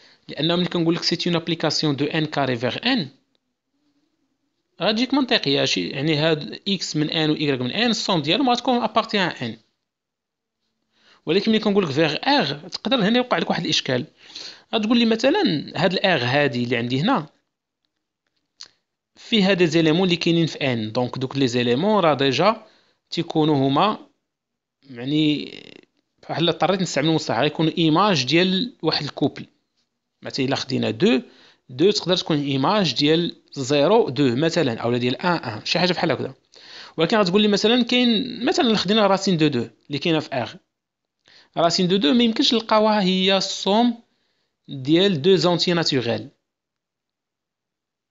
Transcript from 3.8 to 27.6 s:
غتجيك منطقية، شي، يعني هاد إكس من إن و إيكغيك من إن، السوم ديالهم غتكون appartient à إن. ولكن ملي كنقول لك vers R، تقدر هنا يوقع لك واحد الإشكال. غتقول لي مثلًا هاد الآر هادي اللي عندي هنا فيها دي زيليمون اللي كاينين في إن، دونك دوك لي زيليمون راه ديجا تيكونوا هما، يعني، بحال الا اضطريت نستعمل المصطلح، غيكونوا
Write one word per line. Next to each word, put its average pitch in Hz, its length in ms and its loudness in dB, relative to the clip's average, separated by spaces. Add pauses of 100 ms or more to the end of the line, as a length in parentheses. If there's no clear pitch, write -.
غتجيك 226 320 0
منطقية، 202 520 0
شي، 175 220 -2
يعني 151 280 -2
هاد 151 520 -2
إكس - 280 -4
من 151 140 -2
إن 156 200 -2
و 151 40 2
إيكغيك 143 280 -2
من 123 100 -4
إن، 233 180 -2
السوم 208 320 -2
ديالهم 208 280 0
غتكون 240 380 0
appartient 208 460 -2
à - 100 -10
إن. 113 140 -8 (1700)
ولكن 196 260 0
ملي 220 80 4
كنقول 208 240 2
لك 156 60 -2
vers 147 320 0
R، 180 480 -2
تقدر - 260 -4
هنا 226 220 2
يوقع - 200 0
لك - 120 -2
واحد 165 140 -2
الإشكال. - 420 -2 (720)
غتقول 226 220 2
لي 233 80 4
مثلًا 226 720 0
هاد 175 180 0
الآر 180 300 0
هادي 131 400 2
اللي 120 140 -2
عندي 123 240 -2
هنا 196 280 0 (1900)
فيها 202 380 0
دي 175 140 2
زيليمون 160 360 2
اللي 175 120 0
كاينين 170 300 0
في 135 280 -4
إن، 107 180 -4
دونك 123 260 -4
دوك 131 200 -6
لي 135 100 2
زيليمون 123 560 0
راه 156 100 4
ديجا 139 540 0 (420)
تيكونوا 151 580 0
هما، 156 400 0 (840)
يعني، 143 600 -2 (720)
بحال 147 200 -6
الا 170 80 0
اضطريت 175 300 0
نستعمل 160 280 -2
المصطلح، 143 300 0
غيكونوا 151 380 0